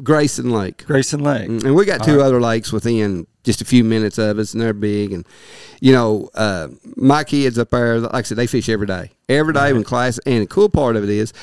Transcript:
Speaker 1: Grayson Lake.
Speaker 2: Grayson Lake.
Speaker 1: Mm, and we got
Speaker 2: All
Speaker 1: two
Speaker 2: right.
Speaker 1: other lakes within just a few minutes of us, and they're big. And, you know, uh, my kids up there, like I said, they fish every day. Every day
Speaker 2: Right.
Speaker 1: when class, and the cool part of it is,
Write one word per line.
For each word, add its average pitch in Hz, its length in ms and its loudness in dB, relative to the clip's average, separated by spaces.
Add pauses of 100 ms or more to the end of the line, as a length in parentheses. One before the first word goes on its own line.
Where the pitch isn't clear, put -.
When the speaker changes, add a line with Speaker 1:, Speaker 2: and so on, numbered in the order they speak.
Speaker 1:
Grayson 135 500 0
Lake. 104 360 -4
Speaker 2:
Grayson 143 380 -2
Lake. 131 240 -2
Speaker 1:
Mm, 110 160 -4
and 135 100 2
we 196 100 4
got 190 160 -2
Speaker 2:
All 110 60 -6
Speaker 1:
two 147 120 4
Speaker 2:
right. 139 80 4
Speaker 1:
other 127 140 2
lakes 113 320 -2
within 107 540 -2 (160)
just - 180 0
a 110 40 -10
few 123 180 4
minutes 110 360 0
of 107 200 0
us, 107 140 -6
and 113 100 -4
they're 113 100 -2
big. 104 400 -4
And, 87 120 -8 (560)
you 131 120 6
know, 113 440 2
uh, 92 320 -2 (280)
my 143 280 2
kids 135 340 0
up 117 120 -2
there, 120 280 0
like 117 160 -4
I 127 80 -2
said, 113 140 -8
they 120 100 0
fish 117 220 -2
every 104 180 -2
day. 92 240 -6 (180)
Every 151 260 0
day 147 60 2
Speaker 2:
Right. 139 140 2
Speaker 1:
when 113 80 0
class, 123 420 -2
and 120 180 2
the 95 40 -2
cool 208 220 2
part 127 260 2
of 107 80 -2
it 101 80 -2
is, 107 220 -2 (100)